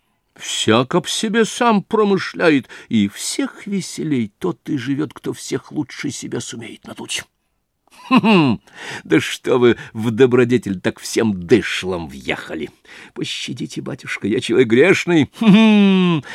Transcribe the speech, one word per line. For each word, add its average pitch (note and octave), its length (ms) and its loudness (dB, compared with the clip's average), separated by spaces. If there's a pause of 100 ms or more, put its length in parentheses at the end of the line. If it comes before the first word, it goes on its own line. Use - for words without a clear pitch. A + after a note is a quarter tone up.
(360)
Всяк - 600 0
об F3 120 -2
себе A3 360 0
сам A3 400 0
промышляет, F#3 880 0 (180)
и G#2 220 2
всех - 580 -8
веселей D3+ 720 -4
тот - 300 -6
и D#3 80 -2
живет, C3+ 360 -6
кто - 200 -10
всех - 400 -10
лучше - 360 -8
себя - 300 -10
сумеет - 480 -14
надуть. - 380 -12 (800)
Хм-хм. F3+ 540 2 (420)
Да D#3 160 0
что - 380 -2
вы A#2+ 200 4 (160)
в A2+ 180 -4
добродетель A#2+ 680 2
так - 200 -6
всем G2 460 -2
дышлом F#2 640 0
въехали? C#2 640 -10 (440)
Пощадите, - 680 -10
батюшка, - 460 -10
я G#2 120 0
человек A#2 300 2
грешный. D#3 600 4 (100)
Хм-хм. G3 840 6 (120)